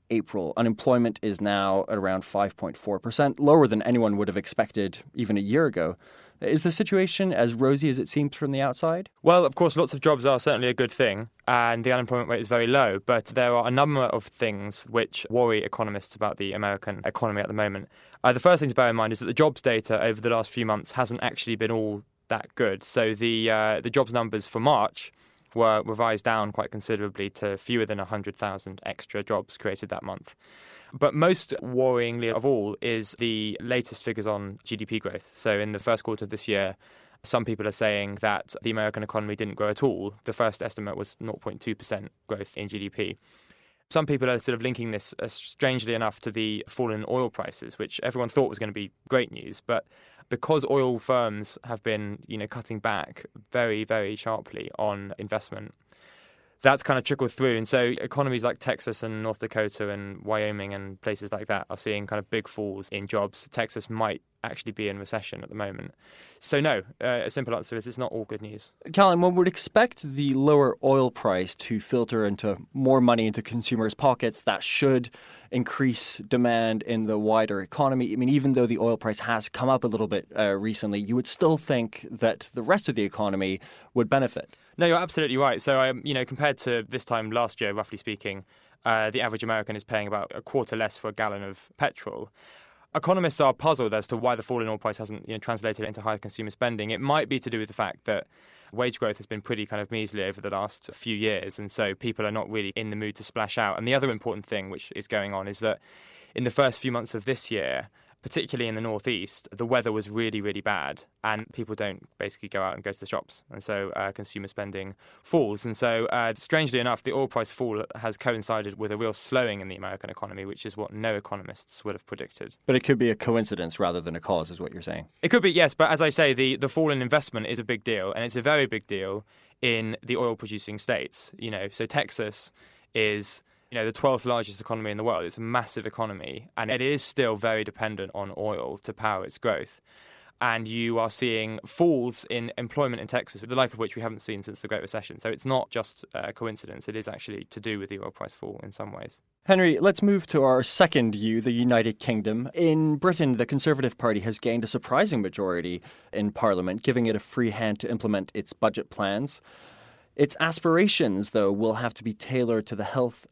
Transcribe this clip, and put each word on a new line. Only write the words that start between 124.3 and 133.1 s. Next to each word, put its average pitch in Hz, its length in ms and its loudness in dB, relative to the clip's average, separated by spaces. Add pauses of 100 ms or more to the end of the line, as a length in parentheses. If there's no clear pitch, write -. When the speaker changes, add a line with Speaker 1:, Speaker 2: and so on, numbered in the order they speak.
Speaker 1:
is 85 100 -14
what - 100 -8
you're - 120 -12
saying. 80 240 -8 (160)
Speaker 2:
It 165 60 0
could 233 120 6
be, 185 100 4
yes, 160 220 4
but - 160 4
as 156 100 2
I 156 100 4
say, 143 260 4
the, 131 220 2
the 139 120 0
fall 156 220 2
in 131 100 0
investment 123 460 0
is 120 100 -2
a 120 60 -4
big 113 200 -4
deal, 98 300 0
and 113 100 -4
it's 117 120 -6
a 123 80 0
very 143 240 4
big 110 180 -6
deal 98 400 -4 (380)
in 113 400 0
the 123 140 0
oil-producing 110 600 -4
states. - 640 -4
You 110 100 -8
know, 101 220 -6
so 117 160 -4
Texas - 640 -4 (420)
is, 104 480 -2 (300)